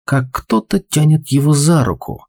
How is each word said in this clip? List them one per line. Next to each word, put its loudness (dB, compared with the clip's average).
как -2
кто-то -4
тянет 0
его 2
за 2
руку. -6